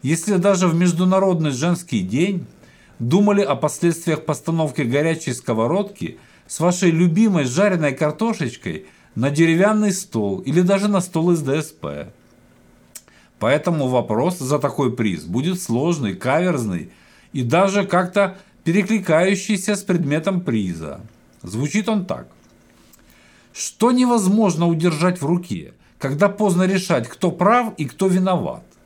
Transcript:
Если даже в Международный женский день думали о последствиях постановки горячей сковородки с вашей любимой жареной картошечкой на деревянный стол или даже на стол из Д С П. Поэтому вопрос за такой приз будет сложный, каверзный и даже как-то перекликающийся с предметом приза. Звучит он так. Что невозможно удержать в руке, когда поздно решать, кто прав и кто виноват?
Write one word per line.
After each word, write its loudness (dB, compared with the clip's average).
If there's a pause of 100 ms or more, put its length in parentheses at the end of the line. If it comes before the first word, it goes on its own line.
Если 0
даже 4
в 2
Международный 2
женский -2
день -2 (520)
думали 4
о 0
последствиях -2
постановки -2
горячей 0
сковородки -4 (280)
с -10
вашей 2
любимой 4
жареной 0
картошечкой -4 (280)
на -2
деревянный 2
стол -4
или 0
даже 2
на 2
стол 0
из 0
Д -2
С -12
П. -10 (1300)
Поэтому 0
вопрос 0
за -2
такой -2
приз -2
будет -4
сложный, -2
каверзный -2 (420)
и -4
даже 2
как-то 0 (260)
перекликающийся 0
с -10
предметом -2
приза. -4 (420)
Звучит -4
он -2
так. -8 (1300)
Что 0
невозможно 2
удержать 0
в -4
руке, -4 (260)
когда 0
поздно 0
решать, 0
кто -2
прав 2
и -2
кто -2
виноват? 0 (220)